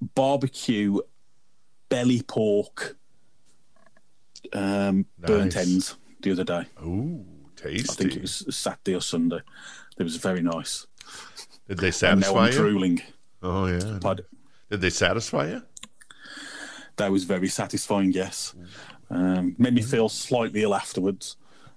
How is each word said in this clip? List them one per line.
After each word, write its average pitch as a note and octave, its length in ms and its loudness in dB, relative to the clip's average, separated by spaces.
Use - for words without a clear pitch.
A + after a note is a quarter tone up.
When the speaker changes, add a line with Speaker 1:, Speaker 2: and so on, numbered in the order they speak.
Speaker 1:
barbecue B2 840 2
belly B2 340 4
pork, - 720 0
um, G2 520 2
burnt F#2+ 360 2
Speaker 2:
Nice. F#2 120 0
Speaker 1:
ends F#2 280 2
the G2 100 0
other F2+ 120 0
day. E2+ 220 -2
Speaker 2:
Ooh, A2 420 -4
Speaker 1:
I - 40 -20
think D#2 260 -4
Speaker 2:
tasty. - 180 -2
Speaker 1:
it - 60 -8
was - 280 -8
Saturday - 460 -4
or F2 60 -2
Sunday. E2+ 380 0
It F#2 60 -2
was D#2+ 140 -4
very F#2 240 -2
nice. - 460 -4
Speaker 2:
Did G2 120 -6
they F#2 80 2
Speaker 1:
And F#2 340 6
now F#2+ 60 4
Speaker 2:
satisfy G2 120 4
Speaker 1:
I'm A#2 120 6
Speaker 2:
you? B2+ 60 4
Speaker 1:
drooling. F#2 440 2
Speaker 2:
Oh, F#2 260 0
yeah. F#2 340 -2
Speaker 1:
Pardon? F#2+ 240 -2
Speaker 2:
Did G#2 120 -2
they F2+ 80 4
satisfy A2+ 600 0
you? B3 120 -8
Speaker 1:
That G2+ 140 0
was G2 140 2
very F#2 220 0
satisfying, G2 680 0
yes. F#2 420 -4
Um, F2+ 480 0
made B2 160 4
me A#2+ 80 4
feel A2+ 280 2
slightly A2+ 540 0
ill G#2 100 2
afterwards, F#2+ 600 -4